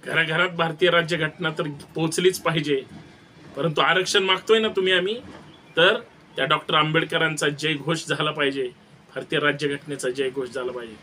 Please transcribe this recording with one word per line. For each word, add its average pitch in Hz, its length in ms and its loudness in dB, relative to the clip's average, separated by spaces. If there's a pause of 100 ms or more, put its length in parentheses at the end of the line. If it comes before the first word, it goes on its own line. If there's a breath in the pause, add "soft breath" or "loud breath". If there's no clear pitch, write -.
घराघरात 160 460 0
भारतीय 165 400 2
राज्यघटना 165 600 0
तर 160 140 -4 (320)
पोहोचलीच 180 440 2
पाहिजे, 151 440 0 (720)
परंतु 151 260 0
आरक्षण 180 420 2
मागतोय 190 360 4
ना 220 80 0
तुम्ही 190 260 2
आम्ही, 196 280 0 (560)
तर 196 220 6 (360)
त्या 139 100 0
डॉक्टर 151 300 0
आंबेडकरांचा 156 760 2
जयघोष 151 560 -4
झाला 151 260 -2
पाहिजे, 139 360 -2 (480)
भारतीय 143 240 -4
राज्यघटनेचा 143 720 -2
जयघोष 131 400 -4
झाला 123 220 -6
पाहिजे. 117 320 -12